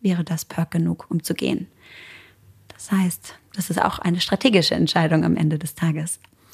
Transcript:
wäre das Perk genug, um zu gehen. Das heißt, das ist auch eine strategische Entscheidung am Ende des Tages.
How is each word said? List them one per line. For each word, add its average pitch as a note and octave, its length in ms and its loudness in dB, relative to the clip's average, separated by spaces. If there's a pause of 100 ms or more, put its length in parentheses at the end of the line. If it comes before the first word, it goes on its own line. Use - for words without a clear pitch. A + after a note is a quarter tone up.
wäre F3 240 0
das E3 200 -4
Perk - 280 -4
genug, E3+ 360 -2
um E3+ 140 -2
zu - 120 -4
gehen. - 340 -2 (1000)
Das - 240 -14
heißt, F#3 440 0 (200)
das - 160 -6
ist E3+ 100 0
auch - 200 0
eine F3 200 0
strategische G3 540 2
Entscheidung D#3+ 500 2
am E3 120 2
Ende D#3 220 2
des D3+ 180 -8
Tages. D#3 420 -2 (360)